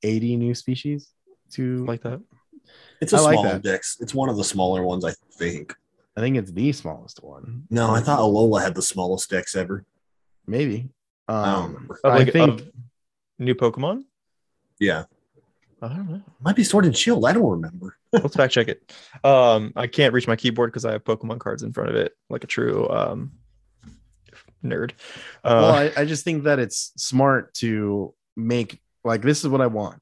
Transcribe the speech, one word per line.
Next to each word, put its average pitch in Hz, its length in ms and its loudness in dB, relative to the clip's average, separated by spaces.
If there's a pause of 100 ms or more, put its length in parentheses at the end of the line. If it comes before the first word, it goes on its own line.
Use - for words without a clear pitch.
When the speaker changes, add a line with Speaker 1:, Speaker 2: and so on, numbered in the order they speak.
Speaker 1:
eighty 113 340 -2
new 120 160 -2
species 139 560 -6 (420)
to 127 340 -6
Speaker 2:
Like 117 180 -6
that. 123 180 -10 (800)
Speaker 3:
It's 160 120 -4
a 175 40 6
Speaker 1:
I 156 40 6
like 156 120 6
Speaker 3:
small 104 100 4
Speaker 1:
that. 98 200 -2
Speaker 3:
dex. 95 360 -4
It's - 140 -10
one 135 160 -2
of 107 80 -2
the 98 60 -2
smaller 92 400 0
ones, 90 200 -2
I 82 100 -4 (200)
think. 85 420 -8 (400)
Speaker 1:
I 107 60 -6
think 131 160 0
it's 95 140 -4
the 117 220 0
smallest - 500 -14
one. 113 460 -16
Speaker 3:
No, 117 220 2
I 113 100 2
thought 143 180 2
Alola 107 420 4
had 92 140 -2
the 92 60 -6
smallest 92 500 -4
dex 95 240 -4
ever. 95 280 -6 (600)
Speaker 1:
Maybe. 123 440 -4 (440)
Speaker 3:
I 104 180 0
don't 92 120 0
Speaker 1:
Um, 82 100 -10
Speaker 3:
remember. - 300 -16
Speaker 2:
Of, 139 100 4
Speaker 1:
I 139 60 6
Speaker 2:
like, 127 140 4
Speaker 1:
think 160 160 6
Speaker 2:
of 110 220 -4 (680)
new 123 160 0
Pokemon? 139 480 -2 (760)
Speaker 3:
Yeah. 85 240 0 (760)
Speaker 2:
I 117 60 -8
don't 175 240 -8
know. 196 100 -10 (200)
Speaker 3:
Might 180 140 0
be 233 80 4
Sword 190 220 4
and 131 100 2
Shield. 226 300 0
I 147 80 4
don't 202 160 2
remember. 92 560 -8
<laughs> - 80 -20
Speaker 2:
Let's 185 220 0
fact 131 180 2
check 117 140 2
it. - 260 -10 (300)
Um, 120 520 6
I 123 120 -4
can't 127 260 2
reach 123 140 0
my 113 80 2
keyboard 117 380 0
'cause 117 120 -8
I 110 60 -2
have 107 120 -6
Pokemon 110 360 -4
cards - 240 -8
in 113 100 -10
front - 160 -4
of 113 60 -2
it, - 180 -2 (160)
like 123 140 -8
a - 40 -12
true, 117 420 0
um, - 420 -4 (1300)
nerd. 123 280 -6 (520)
Uh, 117 180 6
Speaker 1:
Well, 107 100 8
I, 147 260 4
I 147 80 2
just 156 180 -4
think 156 200 -2
that 143 160 2
it's - 380 -4
smart 131 580 2
to 104 580 -2 (220)
make, 117 440 -4 (240)
like, 113 200 -2
this 143 200 0
is 147 60 -2
what 135 120 2
I 127 60 4
want. 107 340 -6